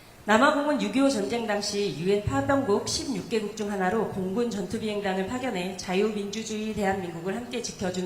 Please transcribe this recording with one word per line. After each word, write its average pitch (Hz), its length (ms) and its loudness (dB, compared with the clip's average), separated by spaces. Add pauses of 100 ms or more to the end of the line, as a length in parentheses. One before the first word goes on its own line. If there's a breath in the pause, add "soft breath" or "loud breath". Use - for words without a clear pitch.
(240 loud breath)
남아공은 285 560 4
육이오 240 280 4
전쟁 214 400 0
당시 202 500 0
유엔 202 240 2
파병국 269 680 2
십육 220 400 -4
개 208 280 -2
중 208 160 -4
하나로 196 380 2
공군 196 380 0
전투비행단을 202 800 -2
파견해 196 500 -4
자유민주주의 214 960 -2
대한민국을 190 600 -2
함께 240 260 -6
지켜준 185 440 -4